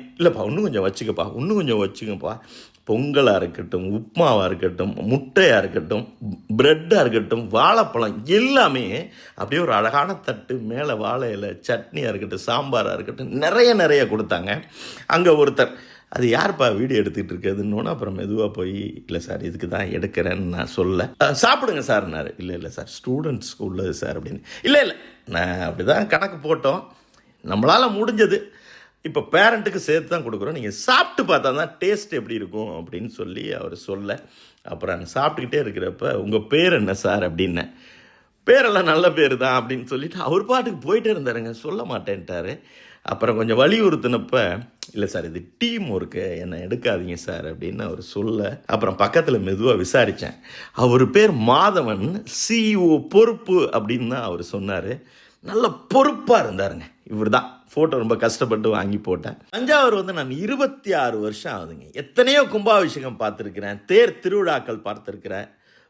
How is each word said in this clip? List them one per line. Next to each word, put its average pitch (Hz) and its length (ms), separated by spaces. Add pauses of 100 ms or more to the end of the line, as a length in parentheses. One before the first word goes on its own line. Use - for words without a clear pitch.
(180)
"இல்லைப்பா, 170 280
இன்னும் 175 240
கொஞ்சம் 98 180
வச்சுக்கப்பா, 98 480
இன்னும் 170 200
கொஞ்சம் 120 280
வச்சுக்கப்பா." 101 520 (520)
பொங்கலா 131 480
இருக்கட்டும், 87 540
உப்புமாவா 110 560
இருக்கட்டும், 90 500
முட்டையா 135 640
இருக்கட்டும், 95 440 (560)
பிரெட்டா 160 420
இருக்கட்டும், 113 480
வாழைப்பழம், 117 680 (100)
எல்லாமே 165 840 (260)
அப்படியே 107 260
ஒரு 139 120
அழகான 120 400
தட்டு 123 420
மேல, 120 400
வாழை 117 360
இலை, 101 180
சட்னியா 117 580
இருக்கட்டும், 98 380
சாம்பாரா 120 480
இருக்கட்டும், 104 380
நிறைய 190 420
நிறைய 147 320
கொடுத்தாங்க. 101 580 (440)
அங்க 170 240
ஒருத்தர், 143 400 (380)
"அது 123 180
யாருப்பா 139 480
வீடியோ 120 260
எடுத்துக்கிட்டு 95 320
இருக்கிறதுன்னு?" 101 540
அப்புறம் 101 320
மெதுவா 104 320
போய், 95 560
"இல்ல 85 120
சார், 82 240
இதுக்கு 85 240
தான் 95 200
எடுக்கிறேன்னு 92 640
நான் 87 160
சொல்ல." 92 440 (120)
"அ, 147 100 (100)
சாப்பிடுங்க 233 420
சார்னாரு." 87 540
"இல்ல, 90 160
இல்ல 87 160
சார், - 200
ஸ்டூடெண்ட்ஸ்க்கு - 720
உள்ளது 90 300
சார்" - 240
அப்படின்னு. - 260 (200)
"இல்ல, 285 180
இல்ல, 202 140 (300)
நான் 90 440
அப்படிதான் 131 380
கணக்கு 190 300
போட்டோம், 151 460 (600)
நம்மளால 160 460
முடிஞ்சது. 208 480 (600)
இப்ப 147 200 (100)
பேரண்ட்டுக்கு 208 440
சேர்த்து 156 340
தான் 170 140
கொடுக்குறோம், 110 280
நீங்க 110 180
சாப்பிட்டு 262 540
பார்த்தா 139 320
தான் 151 240
டேஸ்ட் 202 320
எப்படி 113 240
இருக்கும்" 104 340
அப்படின்னு 85 380
சொல்லி - 460
அவர் - 220
சொல்ல, 101 440 (440)
அப்புறம் 87 340
நான் 90 160
சாப்பிட்டுக்கிட்டே 147 460
இருக்கிறப்ப, 98 540
"உங்க 104 260
பேர் 165 340
என்ன 104 200
சார்?" 98 300
அப்படின்னேன். 87 480 (760)
"பேரெல்லாம் 220 360
நல்ல 165 280
பேரு 143 260
தான்" 127 200
அப்படின்னு 117 280
சொல்லிட்டு 165 340
அவர் 185 260
பாட்டுக்கு 240 380
போயிட்டே 202 200
இருந்தாருங்க, 123 480
சொல்ல 151 320
மாட்டேன்ட்டாரு. 95 720 (480)
அப்புறம் 110 360
கொஞ்சம் 113 220
வலியுறுத்தினப்ப, 123 1040 (320)
"இல்ல 101 120
சார், 90 200
இது 82 160 (160)
டீம் 233 320
ஒர்க்கு, 92 340 (140)
என்னை 87 240
எடுக்காதீங்க 92 520
சார்" 85 440
அப்படின்னு 87 240
அவர் - 200
சொல்ல, 104 640
அப்புறம் 104 320
பக்கத்துல 101 440
மெதுவா 98 340
விசாரிச்சேன். 101 600 (360)
அவர் 123 360
பேர் 208 220
மாதவன், 139 960
சி 220 520
இ - 20
ஓ 160 300
பொறுப்பு 196 640
அப்படின்னு 117 360
தான் 127 120
அவர் 90 300
சொன்னாரு. 98 440 (500)
நல்ல 214 220 (200)
பொறுப்பா 262 540
இருந்தாருங்க. 95 460 (160)
இவர் 107 260
தான் 123 180 (200)
ஃபோட்டோ 156 220
ரொம்ப 113 260
கஷ்டப்பட்டு 113 540
வாங்கி 101 280
போட்டேன். 90 400 (120)
தஞ்சாவூர் 254 460
வந்து 190 180
நான் 139 180
இருபத்தி 220 600
ஆறு 123 260
வருஷம் 107 360
ஆகுதுங்க. 80 380
எத்தனையோ 254 500
கும்பாபிஷேகம் 196 760
பார்த்துருக்கிறேன், 104 640
தேர் 220 340
திருவிழாக்கள் 160 640
பார்த்துருக்கிறேன், 98 640 (420)